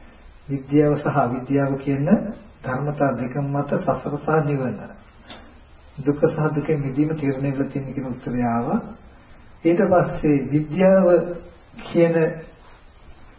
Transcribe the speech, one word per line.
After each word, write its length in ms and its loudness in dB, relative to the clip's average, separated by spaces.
විද්‍යාව 500 2
සහ 220 -2
අවිද්‍යාව 600 0
කියන 300 -2
ධර්මතා 540 -2
දෙක 240 -6
මත 360 -4
සසර 420 -4
සහ 140 -6
නිවන, 380 -4
දුක 260 -2
සහ 180 2
දුකෙන් 280 -2
මිදීම 320 -2
තීරණය 400 -2
වෙලා 200 -4
තියෙන 220 -8
කියන 140 -6
උත්තරය 360 -6
ආවා. 360 -2
ඊට 220 2
පස්සේ 640 2
විද්‍යාව 640 4
කියන 340 2